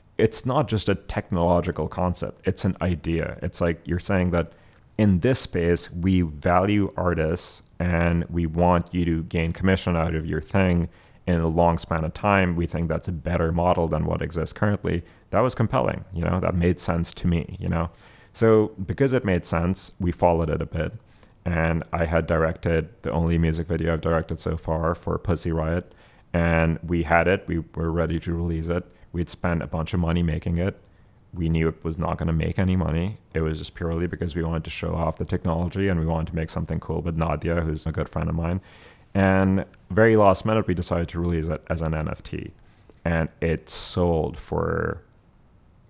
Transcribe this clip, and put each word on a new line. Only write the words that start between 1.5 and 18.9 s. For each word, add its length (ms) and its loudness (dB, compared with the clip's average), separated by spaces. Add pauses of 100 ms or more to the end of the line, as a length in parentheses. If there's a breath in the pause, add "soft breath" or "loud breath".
concept, 580 -4
it's 180 -2
an 160 0
idea. 640 -2
It's 180 -6
like 240 0
you're 140 -2
saying 320 0
that 220 0 (440 soft breath)
in 240 4
this 200 2
space, 500 0
we 320 2
value 720 2
artists 680 -2 (160)
and 500 2
we 180 0
want 480 2
you 100 2
to 200 0
gain 280 -2
commission 440 2
out 180 0
of 120 -4
your 160 -2
thing 460 2 (380 soft breath)
in 140 2
a 80 0
long 300 4
span 260 -4
of 80 -4
time. 440 2
We 100 0
think 220 -4
that's 200 -4
a 40 -4
better 400 0
model 360 2
than 160 0
what 160 -2
exists 320 -4
currently. 500 0 (280 loud breath)
That 100 2
was 140 2
compelling, 580 0
you 100 -4
know, 180 0
that 140 0
made 260 2
sense 340 -2
to 120 -6
me, 320 0
you 100 -6
know? 220 -2 (420 loud breath)
So 400 4 (120)
because 300 0